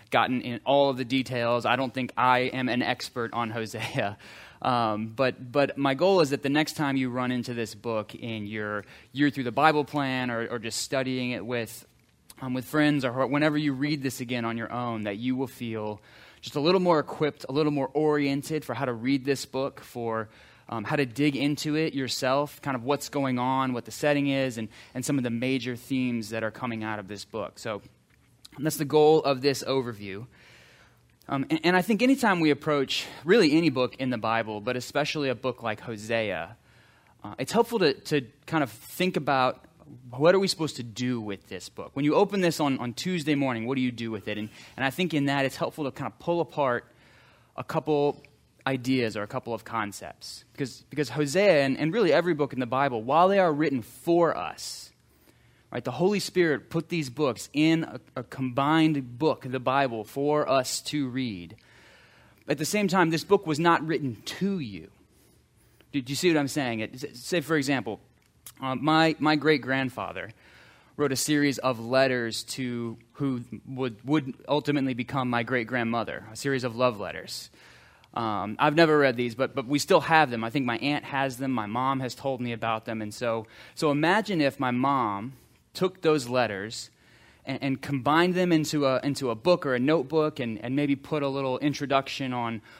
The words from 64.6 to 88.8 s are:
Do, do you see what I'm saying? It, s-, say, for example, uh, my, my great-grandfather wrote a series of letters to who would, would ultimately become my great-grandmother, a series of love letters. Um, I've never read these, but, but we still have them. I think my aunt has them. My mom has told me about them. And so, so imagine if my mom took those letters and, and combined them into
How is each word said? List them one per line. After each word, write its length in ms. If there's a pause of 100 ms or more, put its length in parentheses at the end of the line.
Do, 80
do 120
you 40
see 160
what 80
I'm 80
saying? 340
It, 220
s-, 160
say, 220
for 160
example, 420 (640)
uh, 140
my, 420
my 200
great-grandfather 960 (640)
wrote 140
a 40
series 420
of 220
letters 640
to 560 (140)
who 280 (240)
would, 400
would 300 (120)
ultimately 460
become 380
my 100
great-grandmother, 920
a 40
series 280
of 120
love 240
letters. 500 (640)
Um, 460
I've 160
never 220
read 180
these, 200
but, 200
but 100
we 140
still 220
have 280
them. 140
I 60
think 160
my 140
aunt 260
has 320
them. 140
My 140
mom 360
has 120
told 280
me 100
about 320
them. 180
And 120
so, 340 (260)
so 160
imagine 520
if 180
my 120
mom 600 (420)
took 280
those 260
letters 640 (560)
and, 160
and 200
combined 520
them 180
into 340